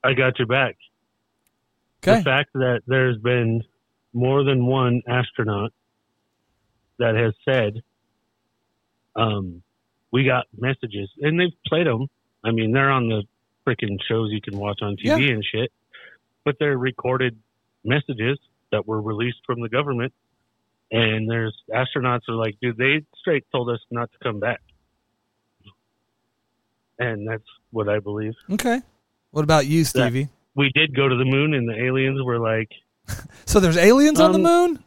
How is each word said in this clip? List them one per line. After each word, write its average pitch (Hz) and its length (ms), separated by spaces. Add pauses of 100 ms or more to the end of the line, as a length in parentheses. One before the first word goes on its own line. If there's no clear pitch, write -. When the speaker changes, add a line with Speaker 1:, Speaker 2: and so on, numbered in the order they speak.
Speaker 1:
I 131 100
got 131 260
your 120 80
back. 127 300 (1300)
Speaker 2:
Okay. 208 140
Speaker 1:
The 202 60
fact 143 320
that 127 320
there's 127 320
been 117 440 (500)
more 131 300
than 131 220
one 123 420
astronaut 117 640 (1300)
that 117 180
has 113 180 (120)
said, 117 360 (1300)
um, 101 460 (500)
"We 127 140
got 123 220 (100)
messages," 107 520 (120)
and 156 180
they've 180 140 (140)
played 165 200
'em. 127 200 (360)
I 110 80
mean, 113 200
they're 139 180
on 127 180
the 110 160 (420)
frickin' 107 420
shows 113 240
you 107 100
can 101 160
watch 101 240
on 101 160
T - 60
V 233 60 (180)
Speaker 2:
Yeah. 127 60
Speaker 1:
and 107 120
shit, - 260 (720)
but 147 160
they're 143 200
recorded 127 580 (480)
messages 131 540 (320)
that 104 160
were 107 140
released 110 440
from 120 160
the 113 80
government. 131 440 (800)
And 110 360
there's 113 260 (140)
astronauts 123 580
are 117 80
like, 113 260
"Dude, 120 160
they 139 280 (140)
straight 160 320
told 120 180
us 117 100 (120)
not 120 220
to - 60
come 110 200
back." 110 220 (2500)
And 110 280
that's 113 160 (280)
what 107 180
I 107 100
believe. 107 340 (160)
Speaker 2:
Okay. 233 320 (500)
What 151 120
about 151 220
you, 156 180
Speaker 1:
That 139 60
Speaker 2:
Stevie? 127 400 (260)
Speaker 1:
we 143 200
did 151 200
go 139 120
to 127 80
the 127 100
moon, 139 280
and 123 140
the 113 180
aliens 135 360
were 123 180
like, 113 300 (380)
Speaker 2:
<laughs> - 380
So - 140
there's 170 180
aliens 269 420
on 320 140
the - 60
Speaker 1:
Um, - 40 (300)
Speaker 2:
moon? - 140